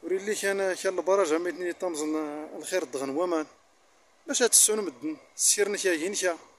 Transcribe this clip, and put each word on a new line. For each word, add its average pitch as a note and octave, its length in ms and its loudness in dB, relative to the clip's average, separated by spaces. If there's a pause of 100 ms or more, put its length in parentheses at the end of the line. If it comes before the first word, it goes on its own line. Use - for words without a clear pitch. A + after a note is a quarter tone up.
وري F3+ 160 -2
لي G3+ 160 -2
كان، G3 400 0
كان F#3 240 -2
البرج F3 340 4
عميتني F3 400 -2
طمزن D#3 440 -2 (400)
الخير F3 260 -2
الدغن C#3 280 -6
ومان. D#3+ 360 0 (800)
باش C#4 160 0
هاد A3+ 80 4
السون - 280 4
مدن، D3+ 380 -6 (200)
سيرنا G3+ 400 2
كيا F#3 200 2
كي D#3 120 -2
نكا. F#3 300 -2 (200)